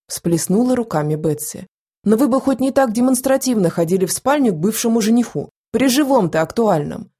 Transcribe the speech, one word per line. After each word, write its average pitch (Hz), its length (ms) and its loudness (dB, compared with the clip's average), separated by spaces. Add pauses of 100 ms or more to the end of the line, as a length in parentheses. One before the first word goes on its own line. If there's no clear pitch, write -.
всплеснула 196 680 0
руками 156 400 -2
Бетси. 156 520 -6 (360)
«Но 214 140 2
вы 262 100 2
бы 254 140 0
хоть 262 180 0
не 262 120 -2
так 269 200 2
демонстративно 254 800 0
ходили 175 360 0
в 175 60 -2
спальню 269 420 0
к 160 40 -6
бывшему 226 440 0
жениху, 220 480 0 (220)
при 247 160 2
живом-то 247 540 2
актуальном. 160 800 -2